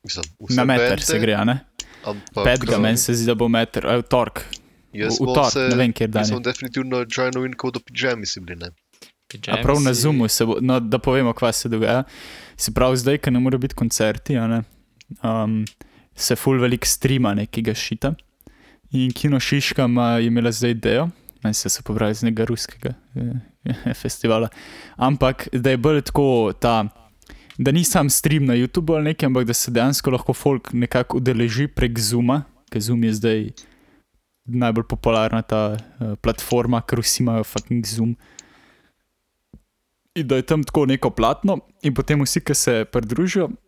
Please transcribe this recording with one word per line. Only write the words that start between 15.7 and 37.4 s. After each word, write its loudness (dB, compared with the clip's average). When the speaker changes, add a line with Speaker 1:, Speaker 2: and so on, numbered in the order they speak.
Speaker 2:
se 0
ful 0
veliko 0
streama 0
nekega -4
šita. -4
In 0
Kino 0
Šiška 0
ima, 2
je 2
imela 2
zdaj 0
idejo, 0
ne, -2
saj -4
so -4
pobrali -2
iz -4
nekega 0
ruskega, -6
eh, -6
<laughs> -6
festivala. 0
Ampak, 0
da 0
je 4
bolj 2
tako 0
ta, 2
da 0
ni 4
sam 2
stream 2
na 4
YouTubeu 2
ali 0
nekaj, 0
ampak 2
da 0
se -2
dejansko 2
lahko 0
folk -2
nekako 0
udeleži 0
prek 0
Zooma, 0
ker -6
Zoom 0
je 2
zdaj 0
najbolj 0
popularna 0
ta, -2
eh, -6
platforma, 0
ker -2
vsi -2
imajo 2